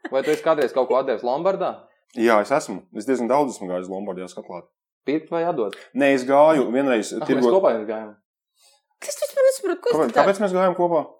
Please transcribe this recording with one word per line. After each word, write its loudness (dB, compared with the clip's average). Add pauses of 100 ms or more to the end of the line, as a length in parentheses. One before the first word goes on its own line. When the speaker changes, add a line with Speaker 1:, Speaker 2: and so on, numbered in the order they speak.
Speaker 1:
Vai -2
tu 0
esi -2
kādreiz 2
kaut 0
ko 2
atdevis -2
Lombardā? -2 (420)
Speaker 2:
Jā, 4
es -2
esmu. -6 (160)
Es -10
diezgan 0
daudz 0
esmu -10
gājis -6
Lombardā, -10
jāskat -16
klāt. -16 (380)
Speaker 1:
Pirkt -4
vai -2
atdot? -4 (180)
Speaker 2:
Nē, 2
es -2
gāju 6
vienreiz 0
Speaker 1:
Ak, -6
mēs -6
Speaker 2:
tirgot 4
Speaker 1:
kopā 2
vienreiz -6
gājām. -10 (920)
Speaker 3:
Kas -12
tu -4
vispār 2
nesaproti, -4
ko 0
Speaker 2:
Kāpēc, 2
Speaker 3:
tu -8
tā? 4
Speaker 2:
kāpēc 2
mēs -2
gājām 0
kopā? 0 (140)